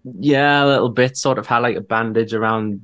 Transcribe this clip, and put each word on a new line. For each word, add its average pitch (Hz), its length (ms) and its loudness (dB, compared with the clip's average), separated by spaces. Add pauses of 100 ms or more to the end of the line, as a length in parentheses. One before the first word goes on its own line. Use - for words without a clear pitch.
Yeah, 143 600 2
a - 20 4
little 127 220 2
bit. 127 280 0
Sort 131 220 -2
of 107 80 -8
had, 120 120 0
like, 120 180 0
a - 40 -6
bandage 113 540 -2
around 110 500 -2